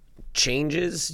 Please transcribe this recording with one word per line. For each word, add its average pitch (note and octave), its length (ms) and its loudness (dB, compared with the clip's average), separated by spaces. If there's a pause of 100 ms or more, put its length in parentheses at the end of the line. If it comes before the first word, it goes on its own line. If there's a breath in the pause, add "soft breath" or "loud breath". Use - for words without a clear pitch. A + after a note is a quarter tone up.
(340)
changes, D3+ 800 2